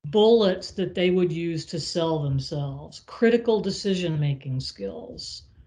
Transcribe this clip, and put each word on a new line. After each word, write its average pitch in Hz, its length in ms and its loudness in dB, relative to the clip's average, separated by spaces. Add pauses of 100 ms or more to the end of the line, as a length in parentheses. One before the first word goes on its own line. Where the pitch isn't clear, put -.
bullets 208 640 4
that 185 220 -4
they 180 160 2
would 180 220 2
use 165 340 -4
to 147 140 -6
sell 160 420 -2
themselves. 139 840 -6
Critical 233 540 2
decision-making 156 1000 -2
skills, - 840 -12 (240)